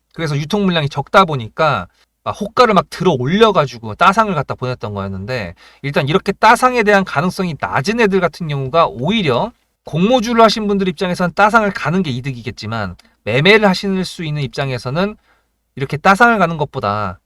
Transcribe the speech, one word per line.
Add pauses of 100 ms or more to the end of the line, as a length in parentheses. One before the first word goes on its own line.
(140)
그래서
유통
물량이
적다
보니까 (340)
막
호가를
막
들어
올려가지고
따상을
갖다
보냈던
거였는데 (280)
일단
이렇게
따상에
대한
가능성이
낮은
애들
같은
경우가
오히려 (340)
공모주를
하신
분들
입장에선
따상을
가는
게
이득이겠지만 (280)
매매를
하실
수
있는
입장에서는 (600)
이렇게
따상을
가는
것보다